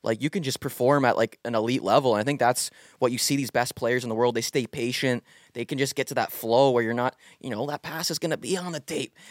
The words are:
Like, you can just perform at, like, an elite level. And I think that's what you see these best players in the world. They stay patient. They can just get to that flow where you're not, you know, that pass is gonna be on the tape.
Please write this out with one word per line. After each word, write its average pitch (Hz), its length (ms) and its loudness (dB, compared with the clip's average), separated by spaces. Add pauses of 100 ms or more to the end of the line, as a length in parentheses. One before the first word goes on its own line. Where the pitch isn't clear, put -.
Like, 113 180 -2
you 147 80 -2
can 180 140 -4
just 131 160 -4
perform 135 440 2
at, 120 120 4
like, - 280 0
an 117 120 -2
elite 117 260 0
level. 120 320 4
And 104 60 2
I 110 40 0
think 143 140 -2
that's 123 320 2 (300)
what 127 100 4
you 123 80 -4
see - 160 0
these 135 160 -2
best 120 240 0
players 123 300 0
in 120 40 -8
the 113 80 -4
world. 120 200 2
They 113 40 0
stay 123 280 -2
patient. 123 560 -2 (300)
They 117 100 -6
can 139 140 -6
just 135 180 -2
get 135 120 -2
to 135 60 -10
that 120 160 -2
flow 123 400 4
where 120 140 4
you're 113 100 0
not, 123 220 -2 (240)
you - 100 -12
know, 113 160 -6
that 147 160 -8
pass 170 280 -8
is 156 100 -6
gonna 160 160 -2
be 123 200 -4
on 180 160 -8
the 151 80 -8
tape. - 340 -8 (160)